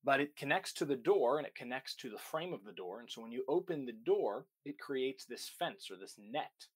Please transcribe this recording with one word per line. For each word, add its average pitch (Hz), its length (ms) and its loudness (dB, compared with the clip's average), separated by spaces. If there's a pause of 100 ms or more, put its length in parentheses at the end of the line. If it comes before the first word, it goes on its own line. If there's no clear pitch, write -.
But 139 180 6
it 143 140 -2
connects 151 380 0
to - 120 0
the 139 100 4
door, 135 440 6
and 139 80 -4
it - 80 -14
connects 127 400 -6
to 127 140 -8
the 107 100 -8
frame 165 340 -4
of 98 100 -8
the 104 80 -14
door. 95 280 -8
And 120 100 -16
so 117 120 -10
when 113 100 -10
you 127 160 -4
open 160 380 2
the 117 80 -6
door, 120 520 2 (180)
it 143 160 -10
creates 135 460 -2
this - 240 -10
fence 143 400 -6
or 95 80 -12
this 95 220 -14
net 110 560 -6